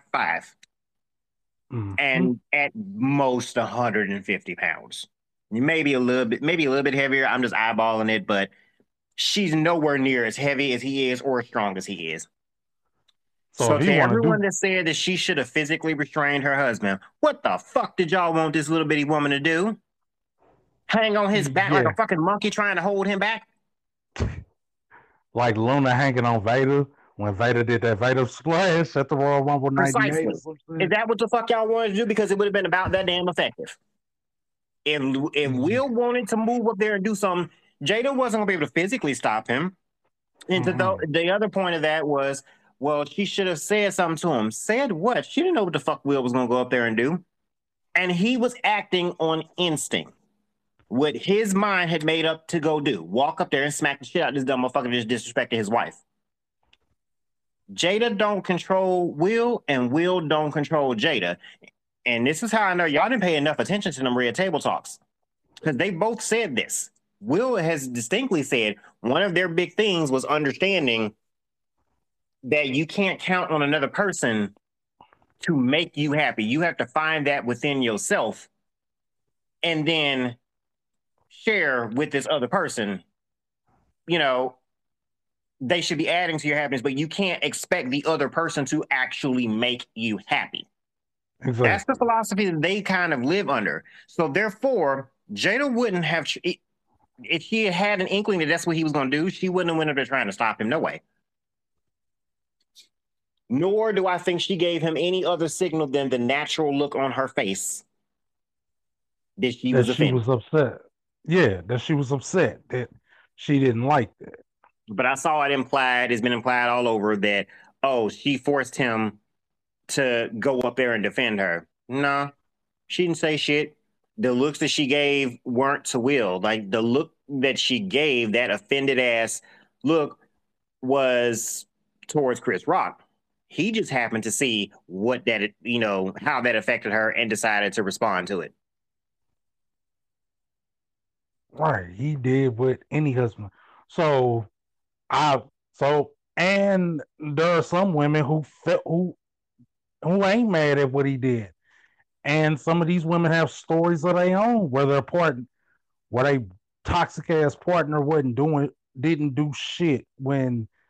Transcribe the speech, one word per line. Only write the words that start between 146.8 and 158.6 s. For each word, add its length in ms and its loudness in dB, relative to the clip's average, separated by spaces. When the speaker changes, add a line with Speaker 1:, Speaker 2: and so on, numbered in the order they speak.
Speaker 2:
there 380 2
are 60 2
some 300 2
women 320 4
who 180 0
felt, 200 2
who, 300 -2
who 220 2
ain't 240 4
mad 280 4
at 140 2
what 140 2
he 100 0
did. 360 -2
And 340 2
some 220 2
of 80 0
these 160 2
women 260 2
have 180 2
stories 540 0
of 140 2
their 200 2
own 320 2
where 160 2
their 160 2
partner, 440 0
where 160 2
they 200 2
toxic 460 -2
ass 260 2
partner 460 0
wasn't 340 0
doing, 340 2